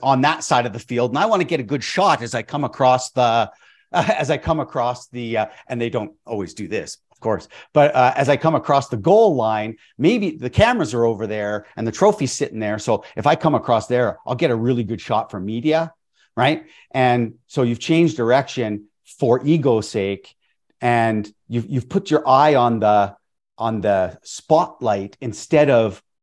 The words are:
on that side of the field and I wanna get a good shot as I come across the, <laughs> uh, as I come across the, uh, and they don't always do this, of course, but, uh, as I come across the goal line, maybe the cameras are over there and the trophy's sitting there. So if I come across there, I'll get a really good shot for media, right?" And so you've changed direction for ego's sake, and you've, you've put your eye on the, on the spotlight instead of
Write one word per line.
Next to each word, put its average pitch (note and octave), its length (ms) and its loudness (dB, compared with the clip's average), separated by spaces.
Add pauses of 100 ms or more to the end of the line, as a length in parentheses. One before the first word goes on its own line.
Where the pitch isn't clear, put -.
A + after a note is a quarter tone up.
on C3 200 2
that D#3 220 0
side B2 200 2
of A#2 80 -8
the A2+ 60 -12
field A#2+ 320 -4
and C3 80 -4
I F#3+ 80 2
wanna G3+ 180 0
get C#3 160 -4
a B2+ 40 -10
good B2 200 -6
shot F3 380 0
as A#2 120 -8
I A#2 80 -4
come C#3+ 220 -6
across B2+ 460 2
the, C3 120 0
<laughs> - 720 -2
uh, F3+ 240 2
as C#3+ 140 -4
I C#3+ 80 -2
come D#3+ 220 -2
across B2 480 -6
the, A#2 280 -8
uh, G#2+ 100 0 (220)
and B2 100 -6
they A#2 120 -4
don't A2 220 -6 (140)
always G2+ 280 -8
do G2+ 120 -10
this, E2+ 300 -8 (160)
of - 80 -20
course, G#2+ 280 -4 (260)
but, D3 200 6
uh, B2+ 220 4
as C3+ 140 2
I C#3 80 2
come D#3+ 160 0
across C#3 340 0
the B2+ 80 -6
goal F#3 380 4
line, A2 420 -2 (220)
maybe F3+ 400 0
the B2+ 100 -6
cameras G#3 460 0
are A#2 100 0
over A2+ 220 -2
there G#2 400 -6 (100)
and A2+ 100 -6
the A2+ 60 -4
trophy's G#3 400 2
sitting - 280 -6
there. G#2+ 180 -4
So G#2+ 260 -2 (100)
if - 120 -8
I C#3+ 100 4
come D3+ 180 0
across A2+ 340 0
there, B2 380 -2
I'll B2+ 80 -4
get C3 160 0
a A#2+ 60 0
really A#2+ 280 -2
good G2+ 180 -8
shot A2 280 -4
for - 80 -10
media, C3+ 540 -2 (440)
right?" D3 280 0 (260)
And B2 440 2 (120)
so - 160 -2
you've A#2+ 160 0
changed E3 380 2
direction A#2+ 720 0 (160)
for B2+ 420 0
ego's C#3 420 2
sake, G2 460 -4 (460)
and A2+ 520 0 (160)
you've, A#2 180 -4
you've B2+ 220 -4
put F#3+ 220 -4
your D3+ 180 2
eye C#3+ 280 6
on A#2+ 240 2
the, G#2 360 2 (400)
on A2 240 -4
the F#2+ 440 0
spotlight G#2+ 960 -4
instead C#3+ 500 0
of A2+ 320 0 (200)